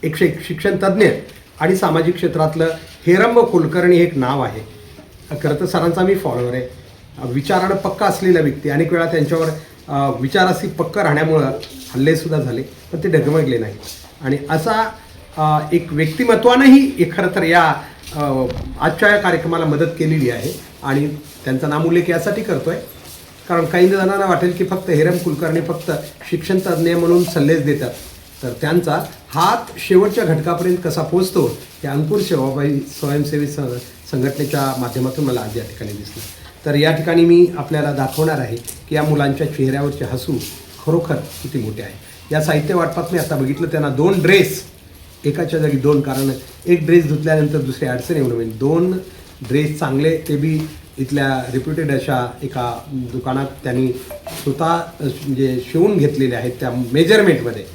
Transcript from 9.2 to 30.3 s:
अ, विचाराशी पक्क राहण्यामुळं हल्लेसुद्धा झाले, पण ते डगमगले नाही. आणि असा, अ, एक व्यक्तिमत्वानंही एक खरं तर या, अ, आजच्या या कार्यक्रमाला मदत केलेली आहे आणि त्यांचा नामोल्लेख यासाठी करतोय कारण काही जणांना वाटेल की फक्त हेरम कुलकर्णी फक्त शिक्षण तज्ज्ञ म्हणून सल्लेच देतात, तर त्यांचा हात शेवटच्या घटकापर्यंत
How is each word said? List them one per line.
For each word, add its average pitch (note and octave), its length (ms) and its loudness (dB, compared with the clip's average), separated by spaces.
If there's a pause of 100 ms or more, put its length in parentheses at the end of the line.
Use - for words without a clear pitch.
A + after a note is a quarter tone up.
अ, C#3 320 -2
विचाराशी F#3 480 0
पक्क E3 300 -4
राहण्यामुळं D#3 520 2 (440)
हल्लेसुद्धा D3+ 460 0
झाले, B2 220 -4
पण - 400 -12
ते - 60 0
डगमगले D3 500 2
नाही. G#2 160 -6 (460)
आणि C3+ 160 -2 (140)
असा, A3 400 0 (460)
अ, D#3 380 0
एक E3+ 180 0
व्यक्तिमत्वानंही B3 1040 6
एक E3 180 0
खरं F#3 180 0
तर F#3+ 80 0
या, E3 320 4 (400)
अ, C#3 300 0 (360)
आजच्या E3 280 2
या G#3 120 4
कार्यक्रमाला E3 440 0
मदत D3+ 340 2
केलेली D#3 320 2
आहे A2+ 300 -6 (220)
आणि C#3+ 260 0 (360)
त्यांचा C3 220 -2
नामोल्लेख E3 440 2
यासाठी G3+ 320 -2
करतोय E3 340 -2 (720)
कारण E3+ 160 0
काही F3+ 240 4
जणांना G3 380 2
वाटेल F3+ 240 2
की F3+ 140 -2
फक्त F#3 260 -4
हेरम E3 260 4
कुलकर्णी D#3+ 440 -2
फक्त D#3+ 300 -6 (400)
शिक्षण F#3 280 0
तज्ज्ञ E3+ 360 0
म्हणून F3 300 4
सल्लेच D3+ 400 2
देतात, C3+ 260 0 (520)
तर C3 60 -6 (120)
त्यांचा D#3+ 440 0 (240)
हात G3 500 0
शेवटच्या G3 460 4
घटकापर्यंत E3+ 600 0